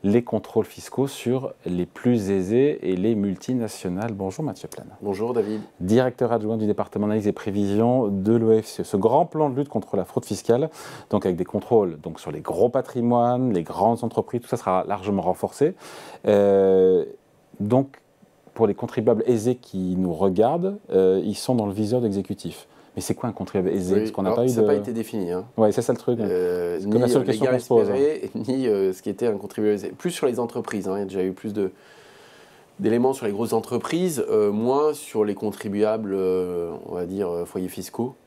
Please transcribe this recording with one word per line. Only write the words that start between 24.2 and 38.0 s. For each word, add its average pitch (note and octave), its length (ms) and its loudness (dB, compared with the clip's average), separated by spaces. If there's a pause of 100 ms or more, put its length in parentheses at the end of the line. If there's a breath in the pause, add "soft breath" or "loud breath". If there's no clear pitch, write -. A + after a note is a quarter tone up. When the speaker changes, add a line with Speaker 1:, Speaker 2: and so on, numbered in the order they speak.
Speaker 1:
n'a F#2+ 60 0
Speaker 2:
alors, A2+ 100 0
Speaker 1:
pas B2 60 2
eu B2+ 40 2
Speaker 2:
ça A2+ 120 2
Speaker 1:
de G#2+ 40 6
Speaker 2:
n'a G#2+ 80 4
pas G#2 40 2
été G#2 140 -4
défini, G#2+ 400 -6
hein. F#2 140 -6 (120)
Speaker 1:
Ouais, G#2+ 140 6
c'est A#2 120 0
ça C3 100 0
le A#2+ 60 -2
truc, A#2+ 200 -2
hein. G#2+ 60 -2
Speaker 2:
Euh, F2+ 540 -2
Speaker 1:
C'est G2 80 -6
Speaker 2:
ni, G#2 40 0
Speaker 1:
comme A#2 100 4
la B2+ 60 4
seule B2+ 140 4
Speaker 2:
euh, B2 40 -2
les - 20 0
Speaker 1:
question A2+ 180 0
Speaker 2:
gains B2+ 60 2
Speaker 1:
qu'on B2+ 80 2
se - 80 -10
pose, A2 220 4
hein. - 40 0
Speaker 2:
espérés, C#3+ 400 0
<laughs> - 20 -14
ni, C3 320 -2
euh, G2 260 2
ce - 100 -12
qui G#2+ 60 -4
était G#2 180 -2
un G#2 100 0
contribuable G#2 380 0
aisé. G2 140 -8
Plus - 200 -6
sur E3+ 160 -4
les B2 140 2
entreprises, A2 500 -4
hein. G2 60 -2
Il G2+ 40 -4
y - 40 -4
a - 20 -4
déjà F#2+ 180 -4
eu F#2+ 80 0
plus G#2 220 -8
de, G2+ 180 -2 (1080 loud breath)
d'éléments A#2+ 340 2
sur A#2+ 140 -6
les G#2 40 -2
grosses G#2+ 220 -2
entreprises, C#3 760 -2
euh, G#2 240 2
moins C3 440 0
sur - 280 -4
les G2+ 120 0
contribuables, G#2 800 -2
euh, F2+ 580 -2 (160)
on - 80 -8
va F2+ 100 -4
dire, F#2+ 240 -4
euh, F2 160 -4
foyers F#2 240 -6
fiscaux. A#2 460 -8 (120)